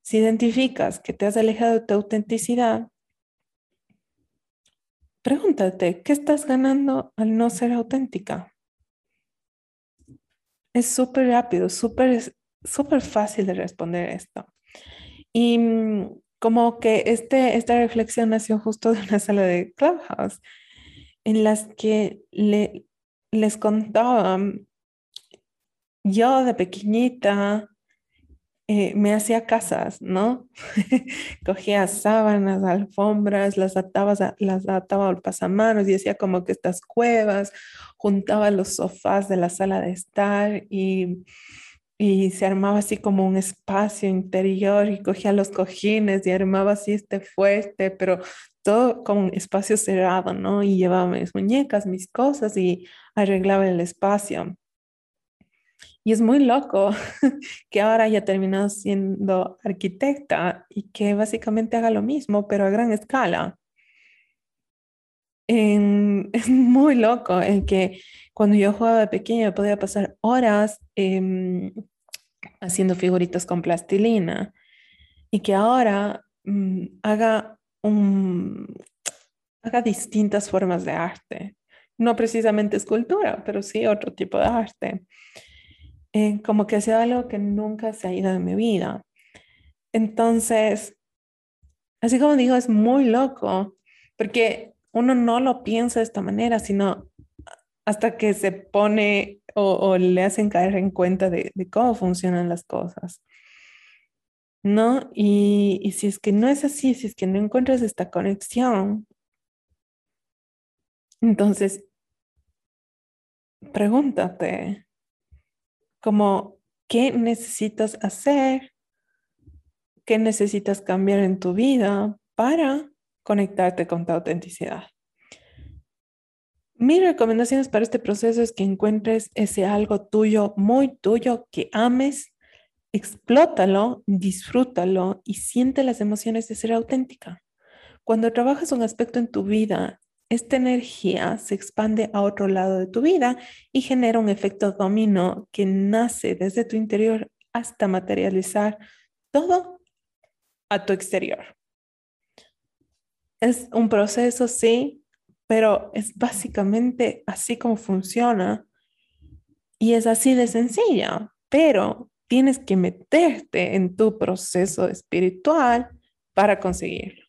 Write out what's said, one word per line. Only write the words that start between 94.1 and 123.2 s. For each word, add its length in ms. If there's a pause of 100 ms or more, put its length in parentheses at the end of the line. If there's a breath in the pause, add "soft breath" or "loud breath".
porque 560 (180)
uno 240
no 240
lo 240
piensa 360
de 40
esta 180
manera, 380
sino 500 (760)
hasta 320
que 160
se 180
pone 920 (140)
o, 180
o 240
le 260
hacen 260
caer 260
en 160
cuenta 380
de, 260
de 140
cómo 260
funcionan 540
las 140
cosas, 600 (1400 soft breath)
¿no? 500
Y, 720
y 100
si 140
es 120
que 120
no 160
es 160
así, 300
si 140
es 80
que 120
no 120
encuentras 420
esta 300
conexión, 960 (2250)
entonces 640 (1900)
pregúntate, 1120 (1120)
como, 560 (300)
¿qué 240
necesitas 880
hacer? 720 (1400)
¿Qué 80
necesitas 640
cambiar 380
en 200
tu 140
vida 640 (160)
para 560 (320)